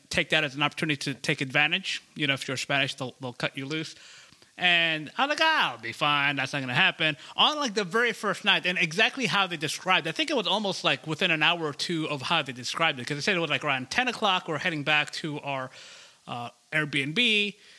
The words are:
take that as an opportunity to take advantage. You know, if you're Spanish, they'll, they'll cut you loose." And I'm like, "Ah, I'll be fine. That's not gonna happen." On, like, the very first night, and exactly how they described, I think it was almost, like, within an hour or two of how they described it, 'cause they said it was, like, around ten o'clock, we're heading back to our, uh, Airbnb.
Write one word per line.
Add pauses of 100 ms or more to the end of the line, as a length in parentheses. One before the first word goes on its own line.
take
that
as
an
opportunity
to
take
advantage. (140)
You
know,
if
you're
Spanish,
they'll,
they'll
cut
you
loose." (640)
And
I'm
like,
"Ah,
I'll
be
fine.
That's
not
gonna
happen." (180)
On,
like,
the
very
first
night,
and
exactly
how
they
described,
I
think
it
was
almost,
like,
within
an
hour
or
two
of
how
they
described
it,
'cause
they
said
it
was,
like,
around
ten
o'clock,
we're
heading
back
to
our, (540)
uh, (200)
Airbnb. (240)